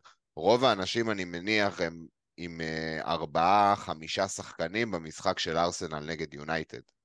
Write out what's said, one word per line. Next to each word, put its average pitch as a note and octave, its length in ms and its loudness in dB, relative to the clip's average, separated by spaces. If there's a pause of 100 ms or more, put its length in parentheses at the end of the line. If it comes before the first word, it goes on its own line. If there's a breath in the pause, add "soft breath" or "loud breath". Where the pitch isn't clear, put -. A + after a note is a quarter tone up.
(360 soft breath)
רוב A2+ 280 4
האנשים, A2+ 460 2
אני G2 140 -2
מניח, F#2 560 0
הם E2 260 -4 (300)
עם, E2+ 240 -8
אה, D#2+ 400 -4 (120)
ארבעה, E2+ 640 4
חמישה E2 520 -4
שחקנים G2 600 -4
במשחק F2 480 -2
של E2 180 0
ארסנל E2+ 440 0
נגד D#2 340 -6
יונייטד. D2+ 460 -6 (240)